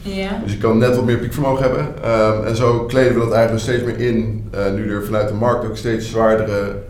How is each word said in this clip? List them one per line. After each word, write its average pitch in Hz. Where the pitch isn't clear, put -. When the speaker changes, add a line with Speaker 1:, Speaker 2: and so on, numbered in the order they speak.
Speaker 1:
Ja. 196
Speaker 2:
Dus 101
je -
kan 113
net 123
wat -
meer 117
piek 113
vermogen 135
hebben. 127
Ehm, 107
en 113
zo 117
kleden 120
we 113
dat 113
eigenlijk 110
steeds 123
meer 113
in, 110
eh, 98
nu 104
er 101
vanuit 104
de 104
markt 117
ook 110
steeds 113
zwaardere, 107